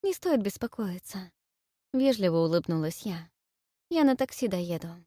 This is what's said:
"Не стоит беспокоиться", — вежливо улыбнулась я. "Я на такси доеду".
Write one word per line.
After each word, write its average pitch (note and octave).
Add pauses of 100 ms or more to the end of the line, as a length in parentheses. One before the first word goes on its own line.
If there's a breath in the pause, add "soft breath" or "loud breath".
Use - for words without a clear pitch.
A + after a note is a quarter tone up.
"Не G4
стоит D4+
беспокоиться", — F#3+ (640)
вежливо A3
улыбнулась E3
я. E3 (580)
"Я D#4+
на C4+
такси C4
доеду". F3 (160)